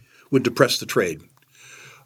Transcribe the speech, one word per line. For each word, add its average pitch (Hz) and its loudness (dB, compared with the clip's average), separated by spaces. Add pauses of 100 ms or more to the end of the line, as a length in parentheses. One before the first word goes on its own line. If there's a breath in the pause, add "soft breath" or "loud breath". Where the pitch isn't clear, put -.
(320 soft breath)
would 131 2
depress 120 2
the - -12
trade. 87 -2 (840 loud breath)